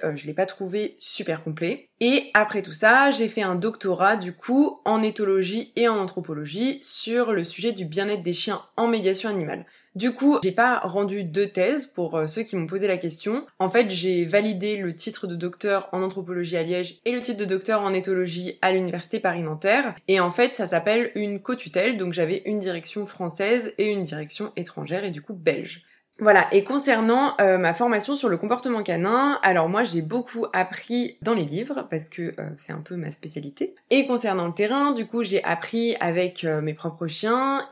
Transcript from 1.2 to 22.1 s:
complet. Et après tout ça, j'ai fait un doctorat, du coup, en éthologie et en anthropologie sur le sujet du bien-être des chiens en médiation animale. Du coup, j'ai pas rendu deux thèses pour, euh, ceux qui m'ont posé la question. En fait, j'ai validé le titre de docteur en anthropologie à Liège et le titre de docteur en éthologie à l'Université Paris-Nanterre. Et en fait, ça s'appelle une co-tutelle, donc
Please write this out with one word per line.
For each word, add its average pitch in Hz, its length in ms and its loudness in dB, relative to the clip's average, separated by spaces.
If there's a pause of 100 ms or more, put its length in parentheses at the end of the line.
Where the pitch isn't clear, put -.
complet. 170 440 -4 (120)
Et 262 340 4
après 214 260 4
tout 165 120 -10
ça, 240 380 6
j'ai 233 180 0
fait 220 140 -4
un 185 120 0
doctorat, 196 600 2
du 180 180 -6
coup, 277 500 2
en 220 160 4
éthologie 208 760 0
et 233 120 4
en 226 80 2
anthropologie 180 880 -4
sur 233 500 0
le 175 120 0
sujet 180 260 -4
du 190 140 -6
bien-être 196 380 -2
des 175 120 -2
chiens 190 280 -4 (140)
en 233 120 2
médiation 196 400 0
animale. 175 360 -4 (300)
Du 226 180 0
coup, 277 300 4
j'ai 180 100 2
pas 240 280 4
rendu 196 420 -2
deux 185 240 0
thèses 208 400 0
pour, 165 300 -4
euh, 156 100 0
ceux 156 160 -6
qui 220 140 -6
m'ont 165 100 -2
posé 190 220 -2
la 185 100 0
question. 202 480 -4 (140)
En 185 80 2
fait, 233 200 4
j'ai 180 360 0
validé 202 540 0
le 180 160 -4
titre 208 340 -6
de 175 80 -6
docteur 190 560 -2
en 185 100 -2
anthropologie 180 540 -4
à 165 80 2
Liège 180 400 -4
et 240 80 0
le 247 80 -2
titre 240 180 -4
de 208 60 -2
docteur 190 380 0
en 196 120 0
éthologie 180 640 -2
à 190 120 4
l'Université 185 480 -2
Paris-Nanterre. 180 720 0 (140)
Et 196 100 6
en 175 120 4
fait, 247 240 2
ça 202 120 0
s'appelle 208 480 2
une 202 260 -2
co-tutelle, 220 560 -2
donc 185 160 -2